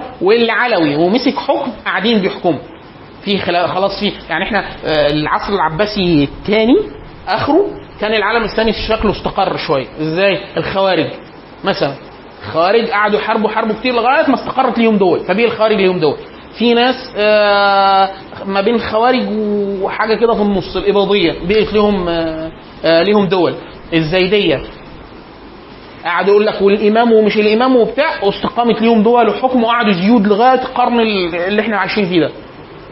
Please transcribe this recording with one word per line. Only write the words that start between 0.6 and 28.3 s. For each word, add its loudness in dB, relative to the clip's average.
ومسك 0
حكم -2
قاعدين 0
بيحكموا -2
في -2
خلا-، -2
خلاص -4
في، -2
يعني -2
احنا، -2
آه، 2
العصر -2
العباسي 0
الثاني 2
اخره 2
كان -2
العالم 0
الاسلامي 0
شكله -2
استقر -2
شويه. -2
ازاي؟ 0
الخوارج 0
مثلًا، -2
الخوارج 0
قعدوا 0
يحاربوا، 0
حاربوا -2
كتير -2
لغايه 2
ما 2
استقرت -2
ليهم 4
دول، 2
فبقي 0
الخوارج 2
ليهم 2
دول. 2
في 2
ناس، 2
آه، 4
ما -2
بين 2
الخوارج 0
وحاجه -2
كده 2
في 0
النص، -2
الاباضيه 2
بقت 0
ليهم، 2
آه، -4
آه، 4
ليهم 2
دول، 0
الزيديه 0
قعدوا 0
يقول 4
لك -2
والامام 4
ومش 4
الامام 4
وبتاع، 0
واستقامت 0